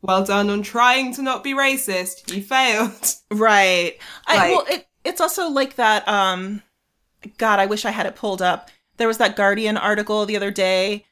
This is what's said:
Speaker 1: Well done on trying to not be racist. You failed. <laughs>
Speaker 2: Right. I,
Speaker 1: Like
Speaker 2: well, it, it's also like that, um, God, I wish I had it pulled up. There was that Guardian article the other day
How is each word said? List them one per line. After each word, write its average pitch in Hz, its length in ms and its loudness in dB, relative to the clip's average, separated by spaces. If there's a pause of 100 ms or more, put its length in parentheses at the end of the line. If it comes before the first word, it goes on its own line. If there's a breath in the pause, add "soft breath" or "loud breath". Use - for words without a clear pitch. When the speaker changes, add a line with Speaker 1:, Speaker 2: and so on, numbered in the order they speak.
Speaker 1:
Well 190 240 2
done 202 240 0
on 202 140 -2
trying 247 500 2
to 269 80 -8
not 262 220 -4
be 269 100 -4
racist. 262 800 -2
You 196 80 -6
failed. 233 760 0
<laughs> - 120 -14
Speaker 2:
Right. 196 680 2 (300 loud breath)
I, 330 100 4
Speaker 1:
Like 180 140 4
Speaker 2:
well, - 140 2 (100)
it, - 120 -12 (160)
it's - 180 -6
also 330 280 -2
like 269 260 -2
that, 214 320 0
um, 196 540 0 (760)
God, 214 220 2
I 196 60 4
wish 208 200 -4
I 214 60 -2
had 214 140 -4
it - 100 -6
pulled 190 260 -4
up. 180 280 -2 (280 soft breath)
There 233 100 0
was 220 120 0
that 208 160 2
Guardian 214 420 0
article 208 480 -2
the 208 120 -6
other 202 140 -4
day 190 600 -2